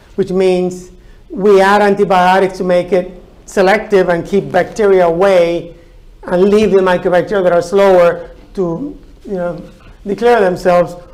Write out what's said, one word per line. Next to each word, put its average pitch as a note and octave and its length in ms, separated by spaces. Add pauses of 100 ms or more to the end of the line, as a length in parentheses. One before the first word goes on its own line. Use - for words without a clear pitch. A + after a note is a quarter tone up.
(160)
which F#3 160
means F3+ 580 (400)
we G3+ 300
add G3+ 220
antibiotics F#3+ 760
to G3 60
make F3+ 280
it F3+ 300 (260)
selective G3 600
and E3+ 180
keep E3 240
bacteria F#3 560
away E3+ 680 (520)
and F3+ 180
leave G#3 300
the G3 60
mycobacteria F3+ 680
that F3 80
are E3+ 100
slower F3+ 680 (220)
to, G3 460 (260)
you G#3 100
know, F3 280 (420)
declare A3+ 360
themselves, F3+ 560 (180)